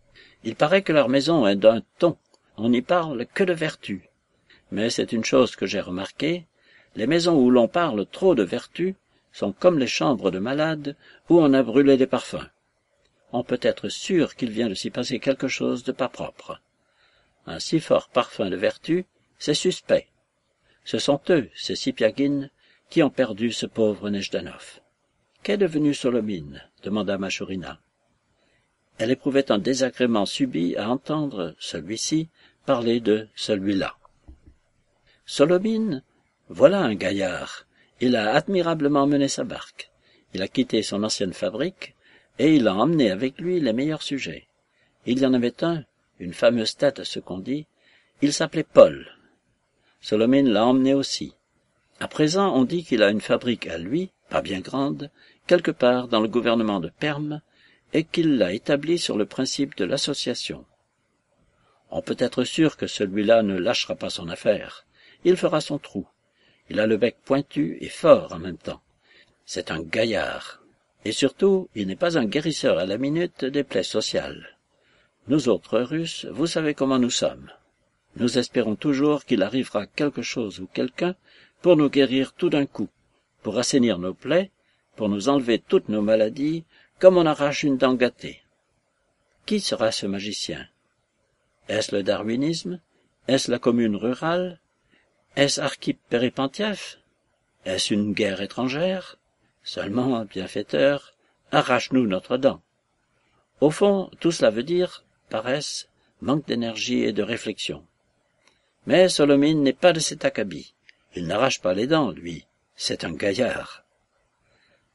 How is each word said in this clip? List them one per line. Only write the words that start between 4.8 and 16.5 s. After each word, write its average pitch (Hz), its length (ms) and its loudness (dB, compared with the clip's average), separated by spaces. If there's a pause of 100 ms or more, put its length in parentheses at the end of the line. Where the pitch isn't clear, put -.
c'est - 220 -4
une 113 120 -2
chose 131 300 2
que - 120 -4
j'ai 95 140 -4
remarquée, 139 640 -6 (500)
les 104 100 -2
maisons 170 300 2
où 123 140 6
l'on 123 180 6
parle 131 380 0
trop 185 280 2
de 117 80 4
vertu 165 540 -4 (360)
sont - 200 -4
comme 175 260 4
les 127 80 2
chambres 107 440 0
de 92 80 -2
malades 143 580 -4 (320)
où 170 100 8
on 147 160 6
a 135 80 6
brûlé 135 340 6
des 127 100 4
parfums. - 440 -6 (840)
On 120 120 -4
peut 123 180 -4
être 110 260 0
sûr 165 460 0
qu'il 123 160 -4
vient 110 180 -2
de 95 60 -4
s'y 104 160 -8
passer 123 300 -6
quelque - 280 -2
chose 123 360 -4
de 131 80 -4
pas 127 160 -4
propre. - 520 -14 (840)